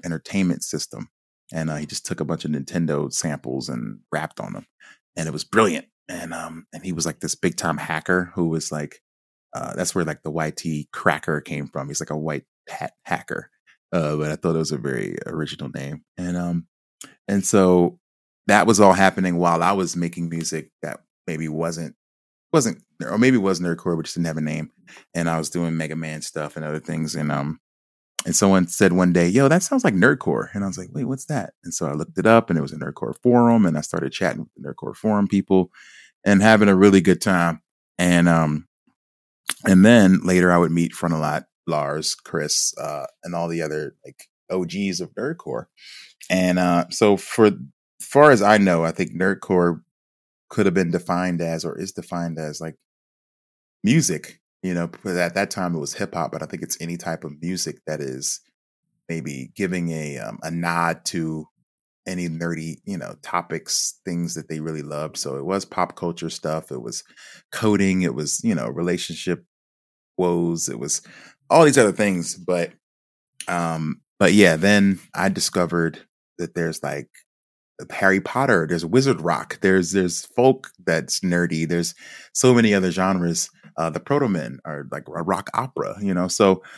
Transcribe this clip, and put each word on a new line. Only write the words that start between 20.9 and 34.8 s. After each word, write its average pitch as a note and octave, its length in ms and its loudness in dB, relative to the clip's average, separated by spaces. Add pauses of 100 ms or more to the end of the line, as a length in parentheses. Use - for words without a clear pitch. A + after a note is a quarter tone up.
maybe D#2+ 220 -6
wasn't, D#2+ 460 -6 (580)
wasn't, B2 300 2 (220)
or G2+ 140 -2
maybe B2+ 200 6
was F#2+ 220 2
nerdcore, E2+ 360 -2
but D#2+ 80 -6
just - 120 -10
didn't E2+ 120 -2
have D#2+ 100 -6
a D#2 40 -4
name. D#2 280 -6 (440)
And E2+ 140 -2
I E2 100 -2
was D#2 120 -6
doing E2+ 260 -2
Mega D#2 200 -6
Man D#2 260 -10
stuff D2+ 340 -10
and D#2 80 -8
other D#2 160 -6
things. D#2+ 340 -6
And, D2+ 180 -4
um, C#2+ 280 -6 (640)
and E2+ 100 -2
someone F#2+ 320 4
said F#2 240 4
one F2+ 200 4
day, F2 160 4
"Yo, C3+ 200 4
that E3+ 160 4
sounds C4 200 -2
like C#3 100 2
nerdcore." F#2 600 0
And G2+ 100 -4
I G2 40 -4
was F#2 100 -8
like, F#2 140 -14
"Wait, C#3+ 120 -6
what's C3 220 -8
that?" C3 280 -6 (100)
And F2 100 -10
so E2+ 120 -4
I C#2+ 80 -4
looked D#2 240 -6
it F#2 80 0
up, A2+ 240 6
and E2+ 80 2
it D2+ 40 0
was - 100 -8
a - 40 -14
nerdcore C#2+ 460 -8
forum, A#2 440 6
and D#2+ 100 0
I D2+ 40 -4
started - 320 -6
chatting - 300 -2
with - 140 -14
the C#2+ 120 -14
nerdcore - 260 -12